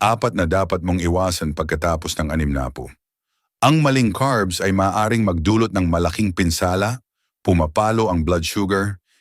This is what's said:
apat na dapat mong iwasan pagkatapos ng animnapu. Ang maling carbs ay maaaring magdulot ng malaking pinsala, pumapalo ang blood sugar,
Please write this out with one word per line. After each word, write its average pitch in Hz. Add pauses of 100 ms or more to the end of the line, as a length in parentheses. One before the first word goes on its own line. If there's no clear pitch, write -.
apat 117
na 92
dapat 90
mong 90
iwasan 85
pagkatapos 80
ng 78
animnapu. 67 (720)
Ang 151
maling 135
carbs 104
ay 95
maaaring 107
magdulot 95
ng 92
malaking 87
pinsala, 95 (400)
pumapalo 90
ang 80
blood 87
sugar, 98 (220)